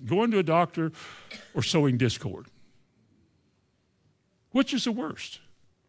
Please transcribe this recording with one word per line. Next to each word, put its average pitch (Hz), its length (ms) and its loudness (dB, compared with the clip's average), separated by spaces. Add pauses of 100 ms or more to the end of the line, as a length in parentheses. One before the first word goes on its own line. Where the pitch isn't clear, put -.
Going 202 240 2
to 208 80 2
a 190 60 4
doctor 160 480 2 (640)
or - 80 -2
sowing 143 360 2
discord? 110 480 -2 (2000)
Which 269 200 2
is 254 120 0
the 240 80 0
worst? - 480 -8 (480)